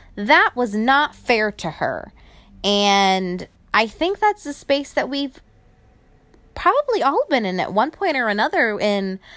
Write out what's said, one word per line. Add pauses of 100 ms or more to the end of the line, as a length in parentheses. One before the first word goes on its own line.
(160)
that
was
not
fair
to
her. (520)
And (260)
I
think
that's
the
space
that
we've (1160)
probably
all
been
in
at
one
point
or
another
in (160)